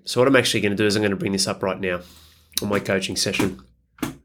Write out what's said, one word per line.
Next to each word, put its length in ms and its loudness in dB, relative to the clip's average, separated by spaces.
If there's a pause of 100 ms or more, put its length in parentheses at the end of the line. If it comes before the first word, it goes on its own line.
So 160 -2
what 80 6
I'm 80 6
actually 260 4
gonna 140 0
do 100 2
is 100 2
I'm 60 2
gonna 140 2
bring 160 -2
this 160 0
up 140 -4
right 180 -2
now 220 -4 (600)
on 80 -4
my 100 2
coaching 360 -2
session, 460 -2 (640)